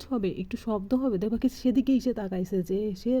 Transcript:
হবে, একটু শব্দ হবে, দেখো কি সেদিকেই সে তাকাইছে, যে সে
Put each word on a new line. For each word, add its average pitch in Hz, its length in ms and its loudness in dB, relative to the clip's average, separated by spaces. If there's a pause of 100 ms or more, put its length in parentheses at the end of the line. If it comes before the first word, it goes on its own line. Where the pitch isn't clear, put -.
হবে, 208 200 0
একটু 185 280 -6
শব্দ 208 360 -2
হবে, 254 240 2
দেখো 214 200 0
কি 254 120 2
সেদিকেই 254 500 2
সে 247 140 0
তাকাইছে, 190 500 -2
যে 185 160 0 (160)
সে 233 240 -2